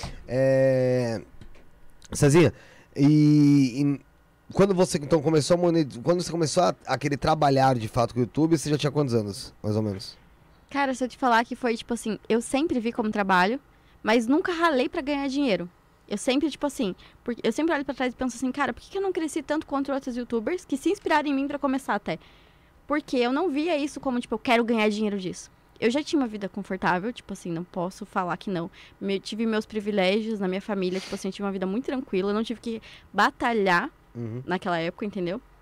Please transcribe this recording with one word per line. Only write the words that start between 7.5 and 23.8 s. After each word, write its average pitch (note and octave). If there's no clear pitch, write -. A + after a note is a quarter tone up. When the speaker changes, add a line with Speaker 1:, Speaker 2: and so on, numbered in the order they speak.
Speaker 1:
de A2
fato, A#2
com B2
o B2
YouTube, D#3+
você D3
já D3
tinha D3
quantos D3
anos, G#2
mais G#2
ou G#2+
menos? G2+
Speaker 2:
Cara, C#4
se B3+
eu B3+
te -
falar A#3+
que B3
foi, A#3
tipo -
assim, A3
eu A#3
sempre C4+
vi A3+
como G#3+
trabalho, G3
mas A3+
nunca D4
ralei D#4+
pra F4
ganhar C#4
dinheiro. B3
Eu G3+
sempre, C#4
tipo -
assim, A3
porque A#3+
eu A3+
sempre D#4+
olho C#4+
pra C#4
trás B3+
e -
penso B3+
assim, B3+
"Cara, C4
por -
que -
que F#4+
eu G4
não G4
cresci D#4+
tanto D4+
quanto C#4
outros C4+
youtubers A#3+
que -
se -
inspiraram D#4
em D4
mim C#4
pra C#4+
começar C4
até?" F#3
Porque D4
eu A#3+
não E4+
via D4+
isso C#4+